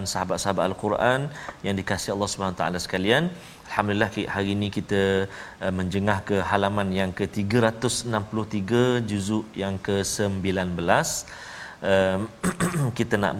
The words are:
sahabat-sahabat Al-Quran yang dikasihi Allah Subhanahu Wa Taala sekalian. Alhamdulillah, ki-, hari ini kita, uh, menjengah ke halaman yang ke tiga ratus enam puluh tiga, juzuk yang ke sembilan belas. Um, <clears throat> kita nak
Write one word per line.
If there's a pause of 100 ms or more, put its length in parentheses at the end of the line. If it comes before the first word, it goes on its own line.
(140)
sahabat-sahabat
Al-Quran (460)
yang
dikasihi
Allah
Subhanahu
Wa
Taala
sekalian. (460)
Alhamdulillah,
ki-, (100)
hari
ini (100)
kita, (600)
uh,
menjengah (120)
ke (140)
halaman (100)
yang
ke
tiga (120)
ratus (140)
enam
puluh
tiga, (280)
juzuk (180)
yang (100)
ke (140)
sembilan (120)
belas. (840)
Um, (380)
<clears throat>
kita
nak